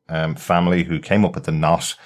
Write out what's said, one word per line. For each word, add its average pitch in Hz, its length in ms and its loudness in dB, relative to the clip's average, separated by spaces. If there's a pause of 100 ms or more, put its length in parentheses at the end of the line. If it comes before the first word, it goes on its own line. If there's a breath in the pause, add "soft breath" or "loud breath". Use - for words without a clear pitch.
um, 80 280 -4
family 87 480 2
who 80 160 -4
came 101 260 2
up 85 100 -2
with 69 80 -8
the - 80 -6
knot 78 440 0 (100)